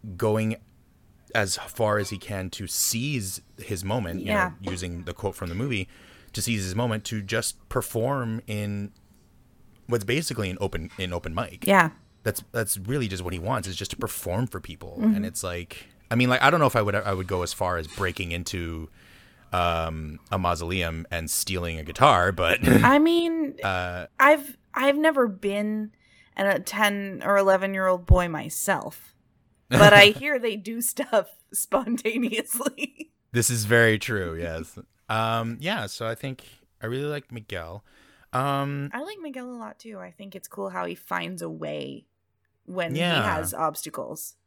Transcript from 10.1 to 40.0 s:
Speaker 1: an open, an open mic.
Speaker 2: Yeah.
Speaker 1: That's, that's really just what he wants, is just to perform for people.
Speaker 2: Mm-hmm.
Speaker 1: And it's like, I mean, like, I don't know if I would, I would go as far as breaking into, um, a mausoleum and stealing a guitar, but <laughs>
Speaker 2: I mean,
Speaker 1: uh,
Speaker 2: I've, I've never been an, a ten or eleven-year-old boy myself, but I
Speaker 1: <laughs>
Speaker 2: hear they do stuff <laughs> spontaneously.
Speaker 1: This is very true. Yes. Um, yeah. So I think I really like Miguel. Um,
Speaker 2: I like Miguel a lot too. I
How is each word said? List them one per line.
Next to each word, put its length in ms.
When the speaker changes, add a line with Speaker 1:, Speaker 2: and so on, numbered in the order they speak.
Speaker 1:
an 120
open, 360
an 160
open 220
mic. 320
Speaker 2:
Yeah. 220
Speaker 1:
That's, 280
that's 260
really 300
just 160
what 100
he 60
wants, 280
is 80
just 160
to 60
perform 500
for 120
people. 400
Speaker 2:
Mm-hmm. 160
Speaker 1:
And 100
it's 180
like, 440
I 60
mean, 140
like, 120
I 80
don't 100
know 80
if 80
I 60
would, 140
I 180
would 140
go 160
as 100
far 240
as 100
breaking 440
into, 580
um, 680
a 80
mausoleum 720
and 180
stealing 500
a 40
guitar, 480
but 280
<laughs> 40
Speaker 2:
I 360
mean, 640
Speaker 1:
uh, 440
Speaker 2:
I've, 380
I've 240
never 300
been 640
an, 120
a 120
ten 640
or 140
eleven-year-old 680
boy 220
myself, 880
but 240
I 120
Speaker 1:
<laughs> 120
Speaker 2:
hear 220
they 180
do 240
stuff 480
<laughs> 120
spontaneously. 1600
Speaker 1:
This 180
is 160
very 320
true. 380
Yes. 420
Um, 540
yeah. 240
So 220
I 80
think 280
I 60
really 180
like 260
Miguel. 540
Um, 600
Speaker 2:
I 100
like 180
Miguel 280
a 60
lot 240
too. 200
I 120